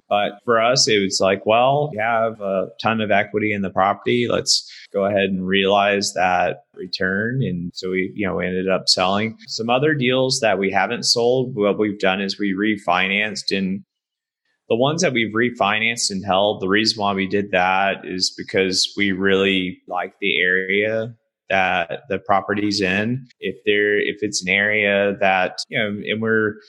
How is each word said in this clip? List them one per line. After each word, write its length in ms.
But 360
for 140
us, 280
it 100
was 240
like, 240
well, 460
we 80
have 420
a 280
ton 200
of 100
equity 420
in 80
the 80
property. 580
Let's 400
go 140
ahead 240
and 160
realize 680
that 500
return. 720
And 320
so 160
we, 240
you 100
know, 120
we 100
ended 200
up 220
selling 560
some 240
other 240
deals 460
that 180
we 140
haven't 320
sold. 520
What 220
we've 220
done 200
is 200
we 140
refinanced, 1000
and 280
the 80
ones 240
that 100
we've 240
refinanced 720
and 160
held, 360
the 80
reason 300
why 140
we 140
did 240
that 540
is 300
because 600
we 160
really 800
like 320
the 180
area 760
that 580
the 100
property's 600
in. 480
If 240
there, 340
if 240
it's 180
an 60
area 720
that, 380
you 100
know, 300
and 140
we're 340